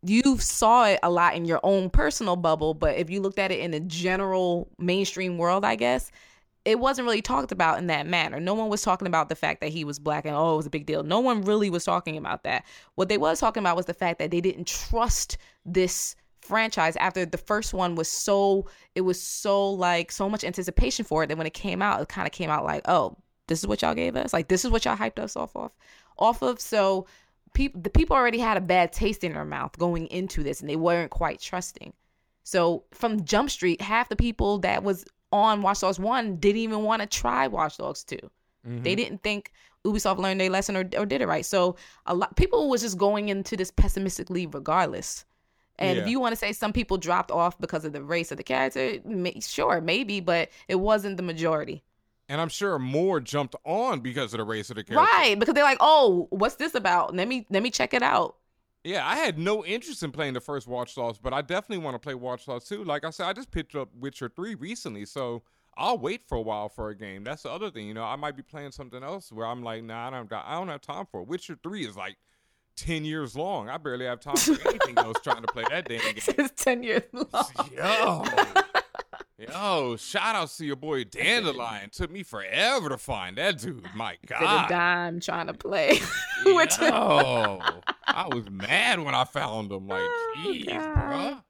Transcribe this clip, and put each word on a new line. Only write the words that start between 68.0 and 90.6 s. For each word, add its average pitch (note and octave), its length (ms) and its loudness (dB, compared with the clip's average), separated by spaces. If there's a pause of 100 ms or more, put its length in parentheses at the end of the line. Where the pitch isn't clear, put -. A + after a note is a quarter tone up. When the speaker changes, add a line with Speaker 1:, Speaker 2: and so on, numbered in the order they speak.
Speaker 2:
I A#2 100 -6
might D3 220 -8
be C3+ 60 -18
playing C#3+ 280 -16
something B2+ 320 -16
else F3 280 -12
where A2+ 140 -6
I'm A#2+ 160 -6
like, A2+ 220 -8
"Nah, A2+ 240 -10
I - 20 -8
don't B2 200 -12
got, G#2+ 180 -8
I C3 80 -8
don't F3+ 140 -6
have C#3+ 120 -10
time F3+ 300 -10
for F#2+ 100 -10
it." F#2+ 60 -12
Witcher F3 340 -10
three F3+ 240 -8
is, G#2 120 -10
like, G2 180 -10 (600)
ten D#3+ 300 -4
years D3+ 300 -6
long. D3 340 -6
I C#3+ 80 -8
barely B2+ 280 -6
have B2 140 -6
time - 180 -6
for - 300 2
anything B3+ 300 0
else - 260 0
trying - 200 -2
to - 40 -4
play A#2 220 -6
that E3+ 180 -4
damn A#2 140 -4
Speaker 1:
<laughs> A2 120 -2
Speaker 2:
game. A2 260 -2
Speaker 1:
It's C4+ 240 -2
ten B3 180 2
years A#3 220 0 (100)
long. - 320 -2 (260)
Speaker 2:
Yo. F3+ 540 0 (1120)
Yo, C#3+ 600 -2
shout G3+ 380 -2
outs E3 220 -4
to D#3+ 80 -8
your C#3+ 120 -4
boy C#3+ 260 -4
Dandelion. A#2+ 840 -2
Took F3 200 -8
me F#3 140 -12
forever D#3 640 0
to C3 100 -4
find G2 400 -8
that E3+ 220 -2
dude. B2 240 -10 (100)
My G#2+ 220 -6 (120)
Speaker 1:
Took A2 100 -6
a C3 60 0
Speaker 2:
God. F#3 260 2
Speaker 1:
dime F3 500 0
trying E3+ 280 -6
to F3 60 -8
play - 460 2 (220)
<laughs> F#5+ 240 -2
Witcher. E4+ 420 6
Speaker 2:
Yo, B2 720 4 (480)
I F#3+ 260 0
was A2 160 -6
mad E3 520 0
when C#3 120 -4
I B2+ 120 2
found A2 480 -4
him. F#2+ 160 -8
Like, F#2+ 180 -2
Speaker 1:
Oh, A#4 300 -4
Speaker 2:
"Jeez, - 300 -6